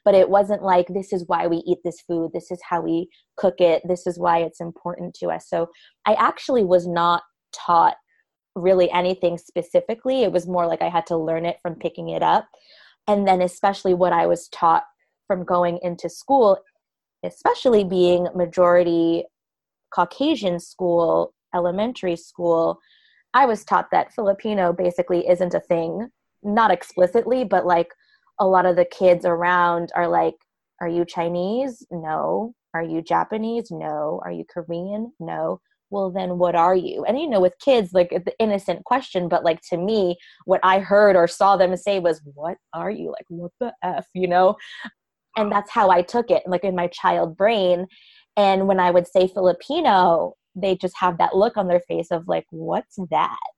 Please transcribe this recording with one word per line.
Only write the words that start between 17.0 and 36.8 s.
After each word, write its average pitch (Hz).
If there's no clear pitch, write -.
especially 208
being 175
majority 170
Caucasian 196
school, 170
elementary 180
school, 165
I 262
was 220
taught 175
that 165
Filipino 196
basically 175
isn't 180
a 165
thing, 170
not 208
explicitly, 208
but, 185
like, 170
a 196
lot 185
of 180
the 180
kids 175
around 175
are 175
like, 165
"Are 175
you 175
Chinese? 190
No. 160
Are 165
you 165
Japanese? 220
No. 156
Are 175
you 165
Korean? 185
No. 165
Well, 196
then 180
what 175
are 175
you?" 170